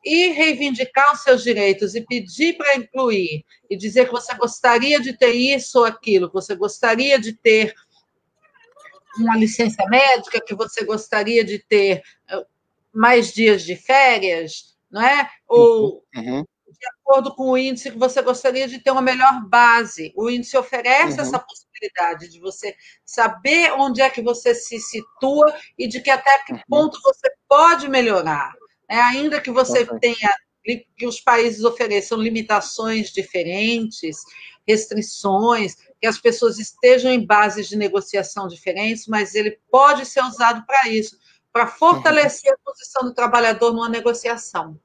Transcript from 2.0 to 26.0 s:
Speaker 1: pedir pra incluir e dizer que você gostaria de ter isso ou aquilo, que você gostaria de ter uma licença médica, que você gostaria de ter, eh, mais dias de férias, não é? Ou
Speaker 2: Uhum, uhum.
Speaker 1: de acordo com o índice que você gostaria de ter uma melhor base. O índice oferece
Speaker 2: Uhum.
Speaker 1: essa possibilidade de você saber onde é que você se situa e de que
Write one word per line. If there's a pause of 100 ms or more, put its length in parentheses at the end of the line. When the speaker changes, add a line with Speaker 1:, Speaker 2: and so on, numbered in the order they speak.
Speaker 1:
pedir
pra
incluir (260)
e
dizer
que
você
gostaria
de
ter
isso
ou
aquilo,
que
você
gostaria
de
ter (1400)
uma
licença
médica,
que
você
gostaria
de
ter, (260)
eh, (480)
mais
dias
de
férias, (140)
não
é? (180)
Ou (120)
Speaker 2:
Uhum,
uhum. (240)
Speaker 1:
de (120)
acordo
com
o
índice
que
você
gostaria
de
ter
uma
melhor
base.
O
índice
oferece
Speaker 2:
Uhum.
Speaker 1:
essa
possibilidade
de
você (300)
saber
onde
é
que
você
se
situa (240)
e
de
que